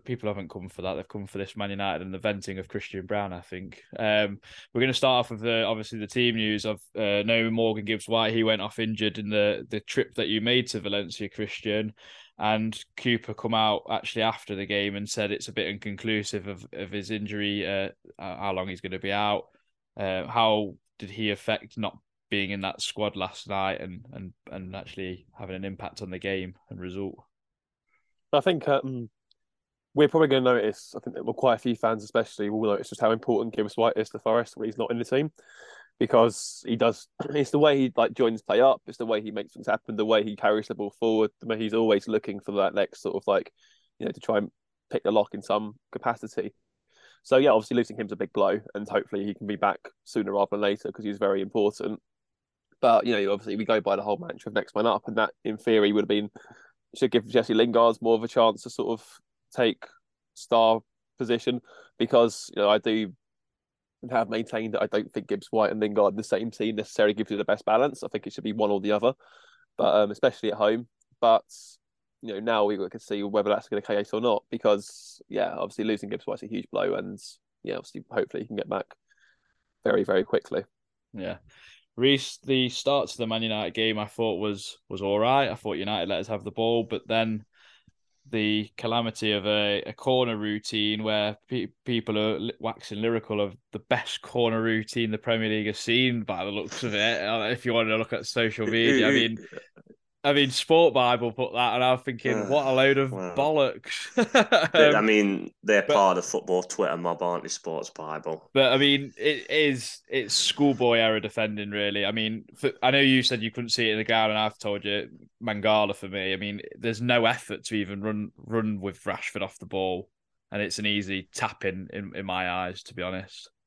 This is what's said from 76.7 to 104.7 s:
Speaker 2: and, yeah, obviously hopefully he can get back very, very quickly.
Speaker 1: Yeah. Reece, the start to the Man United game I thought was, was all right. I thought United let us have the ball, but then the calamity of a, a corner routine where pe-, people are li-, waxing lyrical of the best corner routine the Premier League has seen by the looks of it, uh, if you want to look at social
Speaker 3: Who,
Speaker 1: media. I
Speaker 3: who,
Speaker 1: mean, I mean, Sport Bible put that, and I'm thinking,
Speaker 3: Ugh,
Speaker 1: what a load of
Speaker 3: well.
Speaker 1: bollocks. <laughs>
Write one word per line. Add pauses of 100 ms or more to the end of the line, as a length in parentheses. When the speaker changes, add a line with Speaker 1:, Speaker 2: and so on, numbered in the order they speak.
Speaker 2:
and, (460)
yeah,
obviously
hopefully
he
can
get
back (920)
very,
very
quickly. (480)
Speaker 1:
Yeah. (580)
Reece,
the
start
to
the
Man
United
game
I
thought
was, (100)
was
all
right.
I
thought
United
let
us
have
the
ball,
but
then (840)
the
calamity
of
a,
a
corner
routine
where (100)
pe-, (180)
people
are
li-,
waxing
lyrical
of (180)
the (100)
best
corner
routine
the
Premier
League
has
seen
by
the
looks
of
it,
uh,
if
you
want
to
look
at
social
Speaker 3:
Who,
Speaker 1:
media.
I
Speaker 3:
who,
Speaker 1:
mean, (880)
I
mean,
Sport
Bible
put
that,
and
I'm
thinking,
Speaker 3:
Ugh,
Speaker 1:
what
a
load
of
Speaker 3:
well.
Speaker 1:
bollocks.
<laughs>